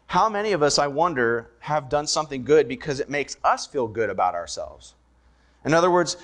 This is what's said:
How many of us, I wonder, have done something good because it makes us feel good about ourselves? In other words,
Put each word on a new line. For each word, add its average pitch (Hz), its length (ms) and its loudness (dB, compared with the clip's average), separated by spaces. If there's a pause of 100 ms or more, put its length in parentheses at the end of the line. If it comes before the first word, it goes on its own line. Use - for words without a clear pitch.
How 196 240 2
many 208 220 -2
of 160 100 0
us, 143 160 2
I 147 80 2
wonder, 135 640 0 (120)
have 143 280 -4
done 147 160 -2
something 147 380 -4
good 147 240 4
because 135 320 -6
it - 100 -6
makes 139 340 -6
us 240 220 0
feel 123 220 -4
good 104 240 -2
about 92 240 0
ourselves? 78 580 -12 (720)
In 139 80 2
other 170 160 4
words, 175 340 2